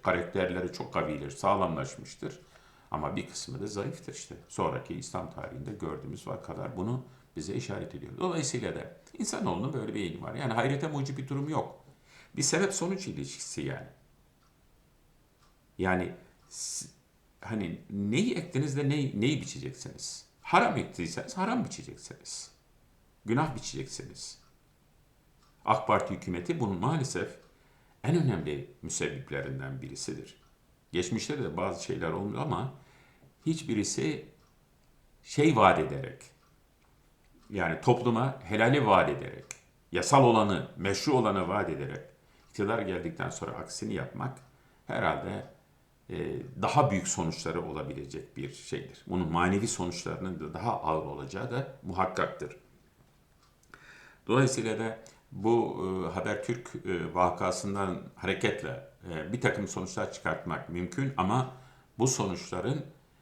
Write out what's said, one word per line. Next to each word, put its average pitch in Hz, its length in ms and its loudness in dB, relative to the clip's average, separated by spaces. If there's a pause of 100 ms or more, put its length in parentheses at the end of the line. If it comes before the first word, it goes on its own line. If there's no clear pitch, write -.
Karakterleri 90 720 0
çok - 200 -8
kavidir, 78 380 -2
sağlamlaşmıştır. 85 1080 -2 (500)
Ama 76 260 -2
bir - 100 -2
kısmı - 340 -8
da 101 60 -4
zayıftır 107 480 -6
işte. - 200 -14 (140)
Sonraki - 460 -2
İslam - 360 -6
tarihinde - 420 -10
gördüğümüz 73 540 -8
vakalar - 500 -8
bunu 120 280 -2 (320)
bize 82 180 -6
işaret - 400 -6
ediyor. - 240 -12
Dolayısıyla 135 560 -2
da - 220 -10 (220)
insanoğlunun 131 540 -2
böyle 110 220 -4
bir 107 60 -2
eğilimi 85 220 -4
var. 90 120 -6
Yani 127 180 -2
hayrete 135 360 2
mucib 139 300 -2
bir 135 100 -6
durum 143 200 -2
yok. - 360 -4 (520)
Bir - 60 0
sebep 185 320 4
sonuç 185 320 -2
ilişkisi 71 560 -6
yani. 67 240 -6 (1900)
Yani 92 340 2 (360)
s-, - 400 -8 (520)
hani 101 400 -4 (100)
neyi 107 440 2
ektiniz 139 420 0
de 143 120 2
neyi, 135 320 2
neyi 127 200 4
biçeceksiniz? - 840 -10 (160)
Haram 202 340 6
ektiyseniz - 640 -4
haram 214 260 0
biçeceksiniz. - 840 -12 (720)
Günah 131 320 2
biçeceksiniz. - 840 -10 (1300)
ak 95 220 4
Parti 101 280 4
hükümeti 90 460 -4
bunun 98 180 0
maalesef 131 600 -2 (680)
en 165 120 4
önemli 78 540 0 (120)
müsebbiplerinden 67 1000 -4
birisidir. - 640 -10 (480)
Geçmişte 143 460 0
de 82 180 -4
bazı 90 280 -2
şeyler 85 260 -2
olmuyor 104 320 -2
ama 127 300 -2 (720)
hiçbirisi 135 840 0 (960)
şey 147 340 6
vaat 95 220 10
ederek, 71 440 -2 (1300)
yani 85 300 0
topluma 120 640 4
helali 113 420 6
vaat 90 240 10
ederek, 67 340 -6 (480)
yasal 135 320 8
olanı, 107 520 6
meşru 98 360 2
olanı 101 360 4
vaat 98 220 0
ederek - 300 -4 (500)
iktidar 107 320 0
geldikten 87 480 -2
sonra - 220 -6
aksini - 420 -6
yapmak 127 440 -4 (480)
herhalde, 90 600 -2 (640)
e, 90 60 -6 (460)
daha 131 280 4
büyük 92 180 2
sonuçları 82 580 0
olabilecek 69 680 -8
bir 67 160 -6
şeydir. - 540 -10
Bunun 90 260 0
manevi 95 360 4
sonuçlarının 87 720 -4
da 78 140 -6
daha 104 280 -2
ağır 78 240 0
olacağı 98 440 -8
da 131 320 -4
muhakkaktır. 90 760 -2 (1700)
Dolayısıyla 113 520 4
da 110 200 -2 (340)
bu, 107 520 4
e, 92 280 -2
Habertürk, 95 600 -2 (140)
e, 82 280 -2
vakasından 90 880 2 (120)
hareketle, 92 760 -2 (220)
e, 82 220 -6
bir 120 80 -2
takım 104 280 2
sonuçlar - 440 -4
çıkartmak 80 560 -4
mümkün 90 480 -2
ama 120 400 2 (420)
bu 113 80 6
sonuçların, 98 760 -2 (380)